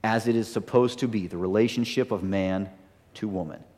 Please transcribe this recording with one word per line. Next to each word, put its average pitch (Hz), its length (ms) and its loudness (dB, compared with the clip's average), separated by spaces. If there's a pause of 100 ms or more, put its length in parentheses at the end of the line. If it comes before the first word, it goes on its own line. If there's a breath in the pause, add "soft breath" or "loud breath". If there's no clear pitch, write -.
As 113 240 2
it 117 80 4
is 113 160 0
supposed 120 480 2
to 131 80 0
be, 104 200 -2
the 87 100 -8
relationship 113 720 0
of 95 120 -2
man 95 460 0 (460)
to 107 120 -6
woman. 90 360 -8 (140)